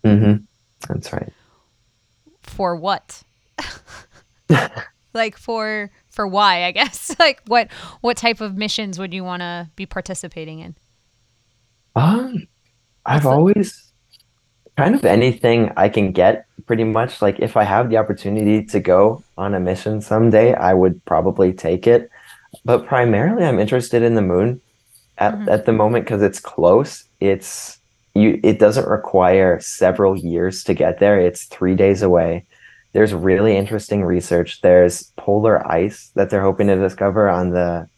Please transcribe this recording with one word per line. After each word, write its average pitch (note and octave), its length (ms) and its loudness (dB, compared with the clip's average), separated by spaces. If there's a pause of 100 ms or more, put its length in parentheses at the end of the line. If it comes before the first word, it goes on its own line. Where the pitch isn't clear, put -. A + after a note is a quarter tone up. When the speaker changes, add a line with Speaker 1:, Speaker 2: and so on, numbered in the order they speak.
Speaker 1:
Mm-hmm. G#2 400 4 (420)
That's - 260 -8
right. - 200 -10 (1080)
Speaker 2:
For F3 340 -6
what? F3+ 460 -8 (360)
<laughs> - 60 -12 (840)
Speaker 1:
<laughs> - 360 -2 (300)
Speaker 2:
Like, A3+ 240 -6
for, G#3+ 520 -8 (200)
for G#3 180 -6
why, F#3+ 360 2
I F3+ 60 -2
guess? A3 460 -6
<laughs> - 20 -16
Like, D#4+ 280 2
what, A#3 260 0 (300)
what A#3 160 -2
type A#3 240 -2
of G3+ 140 -10
missions G3+ 420 -8
would F#3 160 -10
you F#3 100 -10
wanna F3 500 -10
be F#3+ 120 -14
participating E3 760 -12
in? E3 140 -18 (1200)
Speaker 1:
Um, A3 500 -2 (600)
I've C#3+ 180 0
Speaker 2:
What's - 0 -
the C3+ 60 2
Speaker 1:
always, F3+ 600 0 (840)
kind D#3 180 2
of C#4 100 -2
anything A#2 720 2
I G2 120 2
can G2+ 240 0
get, F#2 340 2 (200)
pretty A2+ 180 -2
much. A2 380 -4
Like, G2+ 180 0
if - 160 -2
I A2 80 4
have G#2+ 260 0
the A2 60 2
opportunity G#2+ 680 -2
to G#2 140 -2
go G2 420 2 (140)
on G2 180 -4
a F#2 60 -2
mission F#2+ 400 -4
someday, A2 540 4
I F#2 200 2
would F#2 300 2
probably F#2 480 0
take F2+ 340 -4
it. A#2 240 2 (540)
But A#2+ 220 0
primarily, B2+ 580 0
I'm B2+ 140 0
interested A#2+ 440 -2
in A#2 120 2
the A2 80 0
moon G2 380 0 (580)
at, A2 160 0
Speaker 2:
Mm-hmm. G#2 140 -6
Speaker 1:
at F2+ 180 0
the A#2 60 2
moment A2 340 0
'cause G#2 160 -2
it's G2 160 0
close. G2 680 0 (140)
It's, - 600 -6 (360)
you, G#2+ 300 4
it - 160 2
doesn't A2 280 2
require F#2 720 2
several F#2+ 560 0
years F2 480 -6
to F#2+ 100 -2
get E2 260 -2
there. G2+ 180 4
It's F2 260 0
three F#2 300 -2
days G2 280 2
away. F2 420 0 (480)
There's G#2+ 200 2
really F#2+ 440 2
interesting G#2 480 -4
research. F2 580 -2
There's F2+ 540 4
polar G#2 540 0
ice F2 440 -4
that G2 160 -2
they're G#2 100 0
hoping G2 280 0
to G2 80 2
discover G2 520 0
on F2+ 220 0
the F2 360 -4 (120)